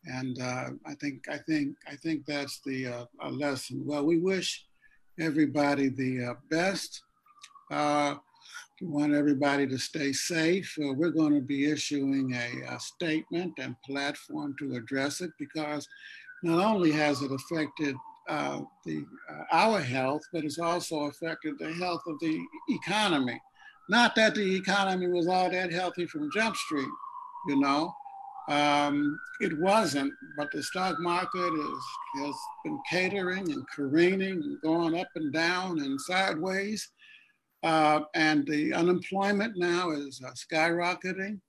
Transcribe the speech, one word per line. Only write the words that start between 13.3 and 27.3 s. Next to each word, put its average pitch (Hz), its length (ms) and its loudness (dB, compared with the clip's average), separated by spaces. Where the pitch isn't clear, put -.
and 131 260 -6
platform 143 760 -6
to 135 160 -4
address 135 440 -2
it 175 200 -6
because 147 480 -6
not 170 200 4
only 196 280 4
has 147 320 2
it 135 80 -2
affected, 143 640 -4
uh, 143 320 -2
the, 156 180 -4
uh, 151 200 -10
our 196 300 6
health, 131 400 0
but 160 120 -4
it's 151 160 -4
also 170 460 0
affected 156 520 -6
the 156 160 -6
health 175 320 -4
of 156 140 -8
the 160 200 0
economy. 170 720 0
Not 226 260 6
that 220 200 6
the 196 200 2
economy 190 520 2
was 175 200 2
all 185 220 4
that 180 220 -2
healthy 175 340 -2
from 151 260 -6
Jump 220 240 0
Street, 139 320 -2